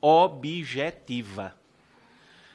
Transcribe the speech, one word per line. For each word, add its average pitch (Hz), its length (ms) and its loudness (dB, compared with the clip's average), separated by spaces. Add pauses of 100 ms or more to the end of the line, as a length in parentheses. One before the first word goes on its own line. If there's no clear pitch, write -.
objetiva? 143 1500 0 (1000)